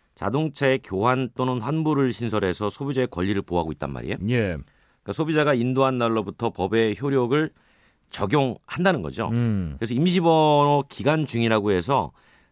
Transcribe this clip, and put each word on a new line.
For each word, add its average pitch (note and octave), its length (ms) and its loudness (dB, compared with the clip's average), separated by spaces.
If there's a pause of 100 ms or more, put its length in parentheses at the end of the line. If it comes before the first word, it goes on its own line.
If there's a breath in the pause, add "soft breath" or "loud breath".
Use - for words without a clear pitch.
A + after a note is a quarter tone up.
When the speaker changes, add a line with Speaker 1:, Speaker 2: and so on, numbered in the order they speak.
(140)
Speaker 1:
자동차의 C3+ 680 -2
교환 B2 520 0
또는 B2+ 260 -2
환불을 C#3+ 520 0
신설해서 G#2 560 -2
소비자의 C3 380 -2
권리를 G2 340 -2
보호하고 E2+ 300 -2
있단 C#2+ 200 -8
말이에요. C2 260 -8 (120)
Speaker 2:
예. B2 80 0
Speaker 1:
그러니까 F#2 760 -6
소비자가 D3+ 420 0
인도한 B2+ 420 2
날로부터 A2+ 540 -2
법의 G#2 500 0
효력을 C#3 480 0 (600 soft breath)
적용한다는 C#3 880 0
거죠. D#2+ 280 -4
Speaker 2:
음. G#2 500 0
Speaker 1:
그래서 G#2+ 160 -4
임시번호 D3+ 920 4
기간 D3 360 0
중이라고 A2+ 460 2
해서 F#2+ 400 0 (400 soft breath)